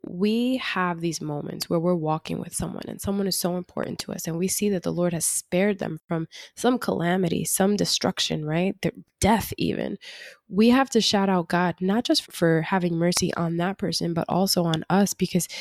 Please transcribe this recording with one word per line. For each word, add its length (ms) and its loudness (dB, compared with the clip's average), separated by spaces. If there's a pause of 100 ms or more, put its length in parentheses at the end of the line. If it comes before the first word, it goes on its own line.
we 520 0
have 420 -2
these 200 -2
moments 480 -6
where 120 0
we're 120 2
walking 460 -2
with 160 -10
someone 320 -6
and 140 -10
someone 260 -2
is 140 -2
so 160 0
important 420 -6
to 140 -10
us, 160 -8
and 100 -2
we 80 0
see 220 0
that 160 0
the 80 0
Lord 200 0
has 140 -2
spared 540 0
them 260 -4
from 220 -4 (260)
some 240 2
calamity, 680 0
some 300 2
destruction, 720 0
right? 360 0
Their 120 -2 (280)
death 380 2
even, 400 -2 (480)
we 220 4
have 220 6
to 100 4
shout 280 2
out 200 2
God, 320 2
not 240 2
just 260 0
for 320 4
having 320 0
mercy 400 2
on 220 -2
that 220 -2
person, 360 -2
but 140 -2
also 340 2
on 260 0
us, 260 4
because 340 0 (120)